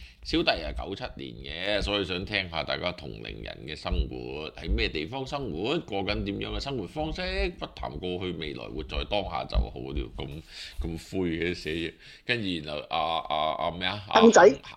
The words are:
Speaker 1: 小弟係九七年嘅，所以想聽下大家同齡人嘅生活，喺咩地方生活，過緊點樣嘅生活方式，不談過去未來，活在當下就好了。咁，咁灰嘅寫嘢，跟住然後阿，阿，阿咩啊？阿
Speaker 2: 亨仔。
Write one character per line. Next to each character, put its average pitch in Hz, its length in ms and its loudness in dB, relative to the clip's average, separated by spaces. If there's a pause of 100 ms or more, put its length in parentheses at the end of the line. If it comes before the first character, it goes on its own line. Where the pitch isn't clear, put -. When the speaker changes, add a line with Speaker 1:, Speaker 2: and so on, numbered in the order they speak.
(220)
Speaker 1:
小 - 220 -2
弟 156 80 2
係 78 240 -2
九 80 180 -6
七 127 100 -8 (120)
年 71 640 -4
嘅， - 20 0
所 101 160 0
以 98 80 2
想 90 200 -2
聽 95 240 -2
下 82 120 -2
大 69 160 -2
家 87 140 -2
同 78 180 -8 (140)
齡 53 200 -10
人 50 220 -10
嘅 76 100 -8
生 90 160 -6 (180)
活， 64 420 -6
喺 82 180 -6
咩 110 200 2
地 78 160 -2
方 131 200 -4
生 139 240 -4
活， 110 300 0
過 98 240 -2
緊 104 220 -2
點 101 140 -2
樣 107 160 -6
嘅 107 40 -4
生 139 180 -4
活 95 80 -4
方 151 260 -4
式， 185 100 -6 (360)
不 - 100 -8
談 - 300 -8
過 90 220 -2
去 92 140 -2
未 78 200 -6
來， 60 120 -8
活 62 180 -6
在 67 220 -6
當 104 180 2
下 78 220 -2
就 - 120 0
好 53 220 2
了。 67 380 -4
咁， 73 240 -8 (400)
咁 82 300 -6
灰 92 180 2
嘅 85 240 0
寫 78 200 -6
嘢， 82 200 -4 (320)
跟 120 180 0
住 85 240 -2
然 73 80 -4
後 73 140 -4
阿， 82 100 0
阿， 78 540 0 (120)
阿 85 60 0
咩 90 160 -2
啊？ 101 220 -4
阿 - 120 6
Speaker 2:
亨 226 100 12
仔。 190 280 12 (180)